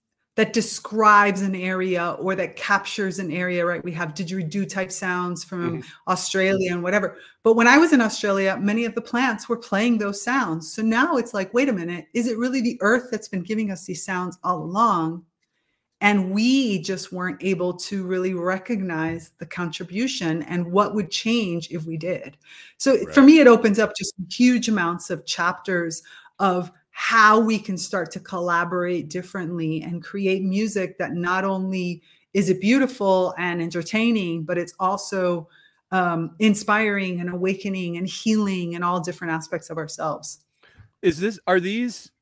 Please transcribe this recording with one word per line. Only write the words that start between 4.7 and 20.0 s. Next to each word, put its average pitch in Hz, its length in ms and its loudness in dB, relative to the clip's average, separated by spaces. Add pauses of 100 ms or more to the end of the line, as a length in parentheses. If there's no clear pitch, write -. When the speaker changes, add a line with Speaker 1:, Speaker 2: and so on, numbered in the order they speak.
Speaker 1:
sounds 180 500 -4
from 170 360 -6
Speaker 2:
Mm-hmm. - 320 -10
Speaker 1:
Australia 190 600 0
and 175 100 -4
whatever. 196 360 -2 (240)
But 226 120 6
when 233 120 4
I 262 120 8
was 320 140 6
in 262 80 6
Australia, 196 600 0
many 208 240 0
of 226 100 -6
the 233 60 -6
plants 240 480 -2
were 233 80 -2
playing 226 420 0
those 202 240 -4
sounds. 202 500 -2
So 220 100 -6
now 247 340 2
it's - 180 -2
like, 196 200 -4
wait 269 140 4
a 254 40 0
minute, 175 420 -6
is 233 120 0
it 226 120 -2
really 254 220 0
the 233 200 -2
earth 240 300 2
that's 220 180 -6
been 185 140 -6
giving 214 280 -4
us 185 140 -8
these 175 200 -6
sounds 180 380 -6
all 175 200 -2
along? 175 640 0 (760)
And 202 320 2
we 226 500 2
just 185 300 -6
weren't 180 300 -6
able 180 320 0
to 190 300 -6
really 185 300 -2
recognize 175 1040 -4
the 165 80 -12
contribution 175 960 -4